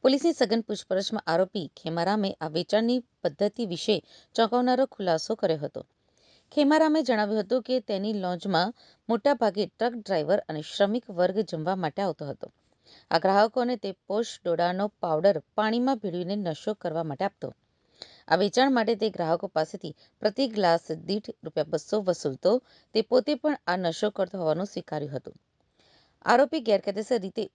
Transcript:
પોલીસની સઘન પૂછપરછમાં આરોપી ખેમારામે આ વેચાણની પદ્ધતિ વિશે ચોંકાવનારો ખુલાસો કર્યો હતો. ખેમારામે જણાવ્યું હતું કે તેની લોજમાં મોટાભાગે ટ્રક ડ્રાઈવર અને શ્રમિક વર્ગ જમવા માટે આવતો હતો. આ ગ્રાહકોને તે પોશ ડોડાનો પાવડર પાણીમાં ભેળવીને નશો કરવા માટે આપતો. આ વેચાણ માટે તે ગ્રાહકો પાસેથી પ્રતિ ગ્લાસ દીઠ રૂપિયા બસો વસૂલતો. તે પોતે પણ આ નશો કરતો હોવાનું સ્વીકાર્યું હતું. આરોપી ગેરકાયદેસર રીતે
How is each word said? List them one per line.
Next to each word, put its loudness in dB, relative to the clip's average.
પોલીસની 4
સઘન 0
પૂછપરછમાં -4
આરોપી 0
ખેમારામે -2
આ -6
વેચાણની 0
પદ્ધતિ -4
વિશે -2
ચોંકાવનારો 2
ખુલાસો -2
કર્યો 0
હતો. -8
ખેમારામે 4
જણાવ્યું 0
હતું 0
કે -2
તેની -4
લોજમાં -2
મોટાભાગે 2
ટ્રક -4
ડ્રાઈવર 0
અને -6
શ્રમિક -2
વર્ગ 0
જમવા -2
માટે -4
આવતો -4
હતો. -12
આ 4
ગ્રાહકોને 2
તે -8
પોશ -6
ડોડાનો 0
પાવડર 2
પાણીમાં 0
ભેળવીને -4
નશો -4
કરવા -4
માટે -4
આપતો. -6
આ 4
વેચાણ 2
માટે 2
તે -2
ગ્રાહકો -2
પાસેથી -4
પ્રતિ 0
ગ્લાસ 2
દીઠ -6
રૂપિયા -4
બસો -2
વસૂલતો. 0
તે 2
પોતે 2
પણ -2
આ 0
નશો 0
કરતો -4
હોવાનું 0
સ્વીકાર્યું -8
હતું. -10
આરોપી 4
ગેરકાયદેસર 0
રીતે -6